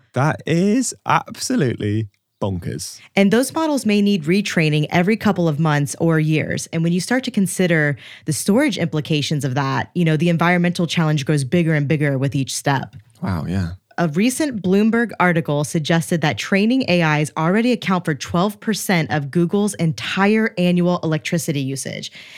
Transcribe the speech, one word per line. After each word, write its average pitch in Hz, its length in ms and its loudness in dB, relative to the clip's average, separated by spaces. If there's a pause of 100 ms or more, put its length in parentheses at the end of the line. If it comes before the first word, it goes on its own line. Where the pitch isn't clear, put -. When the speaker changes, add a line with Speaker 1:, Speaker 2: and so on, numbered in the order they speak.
(140)
Speaker 1:
That 139 340 0
is 202 480 2 (100)
absolutely 110 1040 -2 (300)
bonkers. 87 640 -6 (140)
Speaker 2:
And 196 180 4
those 262 180 2
models 311 320 -2
may 208 160 2
need 202 260 0
retraining 156 640 2
every 180 260 2
couple 190 300 2
of 147 120 0
months 147 400 0
or 165 200 2
years. 156 480 -2
And 165 160 -4
when 170 100 0
you 180 80 0
start 254 220 -2
to 247 80 -6
consider 170 680 0 (280)
the 160 60 -4
storage 214 460 0
implications 151 640 -2
of 127 120 -2
that, 135 400 -2
you 175 100 0
know, 156 100 2
the 165 140 2
environmental 175 560 2
challenge 156 400 0
grows 147 180 0
bigger 160 300 2
and 147 140 0
bigger 143 320 0
with 139 160 -2
each 135 200 -2
step. - 400 -2 (280)
Speaker 1:
Wow, 85 240 -4
yeah. 87 240 -2 (260)
Speaker 2:
A 170 120 0
recent 233 520 -2
Bloomberg 208 580 2
article 160 440 2
suggested 165 580 0
that 147 160 0
training 220 500 0
A 160 320 2
Is 151 160 -2
already 202 360 2
account 185 340 0
for 160 80 -2
twelve 185 460 -2
percent 180 500 -2
of 143 220 -2
Google's 202 420 0
entire 202 840 0
annual 180 400 2
electricity 156 640 -2
usage. 131 500 -8 (260)